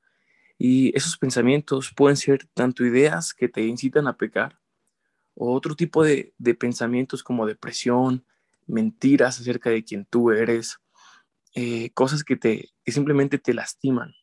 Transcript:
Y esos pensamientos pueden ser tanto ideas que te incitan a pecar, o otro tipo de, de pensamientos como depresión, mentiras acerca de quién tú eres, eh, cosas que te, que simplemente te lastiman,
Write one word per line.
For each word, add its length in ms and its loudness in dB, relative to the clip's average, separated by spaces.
Y 360 4
esos 220 -2
pensamientos 800 0
pueden 220 6
ser 340 0
tanto 320 -2
ideas 480 2
que 160 -2
te 160 -4
incitan 420 -2
a 120 -4
pecar, 420 -4
o 200 -2
otro 200 -4
tipo 300 0
de, 320 0
de 180 0
pensamientos 680 -4
como 240 -4
depresión, 800 -2
mentiras 720 2
acerca 300 -4
de 140 0
quién 200 -10
tú 260 2
eres, 480 0
eh, 400 -4
cosas 280 0
que 140 -2
te, 380 -2
que 80 -6
simplemente 460 0
te 160 -2
lastiman, 680 -6